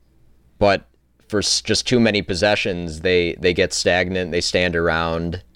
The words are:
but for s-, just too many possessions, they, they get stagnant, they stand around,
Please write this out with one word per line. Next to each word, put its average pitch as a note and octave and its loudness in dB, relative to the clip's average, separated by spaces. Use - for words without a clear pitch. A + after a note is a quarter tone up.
but G2 2
for G#2 0
s-, - -2
just - -2
too B2 4
many G#2 2
possessions, F2 -2
they, F2 2
they F2+ 0
get F2+ 0
stagnant, F#2 0
they F2 -2
stand F2+ 0
around, E2 -2